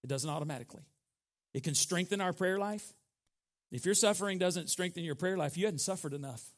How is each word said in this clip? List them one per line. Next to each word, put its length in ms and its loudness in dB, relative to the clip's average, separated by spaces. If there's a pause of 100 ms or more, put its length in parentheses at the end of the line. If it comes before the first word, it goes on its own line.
It 60 -10
doesn't 200 -2
automatically. 540 -4 (720)
It 100 -2
can 100 0
strengthen 460 2
our 120 2
prayer 260 2
life. 340 -4 (760)
If 160 -4
your 80 4
suffering 440 4
doesn't 300 0
strengthen 360 -2
your 100 -2
prayer 220 0
life, 200 0
you 80 2
hadn't 140 0
suffered 340 -2
enough. 320 -10 (140)